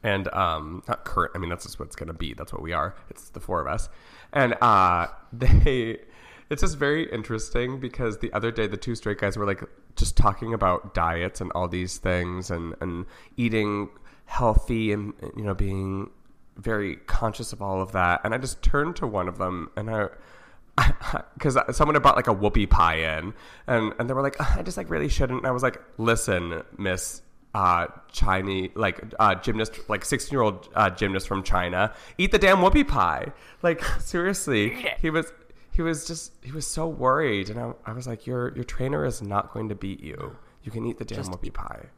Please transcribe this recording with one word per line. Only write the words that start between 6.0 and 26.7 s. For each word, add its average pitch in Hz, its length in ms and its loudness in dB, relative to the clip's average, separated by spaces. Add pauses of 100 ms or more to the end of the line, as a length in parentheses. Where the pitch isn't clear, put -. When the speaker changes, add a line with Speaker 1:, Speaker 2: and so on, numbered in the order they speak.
Speaker 1:
it's 147 120 0
just 156 160 0
very 147 340 0
interesting 120 680 -4
because 117 380 -4
the - 140 -6
other 107 180 -2
day, 113 160 -2
the 101 120 -6
two 120 160 -6
straight 107 240 -6
guys 98 180 -2
were, 104 100 -4
like, 98 160 -2 (340)
just - 200 4
talking 110 380 4
about 95 400 0
diets 85 480 -2
and 90 100 -6
all 90 160 -2
these 90 300 -6
things 90 520 -2
and, 85 300 -6
and 87 240 -6 (320)
eating 104 520 0 (380)
healthy 113 680 2
and, 104 220 -6 (220)
you 107 80 -8
know, 98 100 -2
being 98 560 -4 (460)
very 101 400 -4 (100)
conscious - 460 0
of 98 100 -12
all 95 180 -4
of 92 120 -6
that. 87 320 2
And 107 100 -2
I 120 40 -4
just 127 240 -8
turned 151 340 4
to - 100 -4
one 101 220 -2
of 90 100 -10
them 92 380 -4
and 107 140 -6
I, 107 180 -2 (680)
<laughs> - 140 6 (480)
'cause 135 180 2 (140)
someone 151 240 4
had 143 60 4
brought, 139 140 8
like, 127 120 0
a 113 60 4
whoopie 101 360 2
pie 82 260 6 (220)
in 92 160 -8 (320)
and, 110 320 0
and 120 100 -2
they 131 60 -2
were 131 80 0
like, 139 140 -2 (200)
"I - 60 0
just, 175 140 -6
like, - 140 -8
really 151 180 0
shouldn't." 127 320 2
And 135 80 -2
I - 20 2
was 127 120 0
like, 127 200 0 (140)
"Listen, 92 680 0 (140)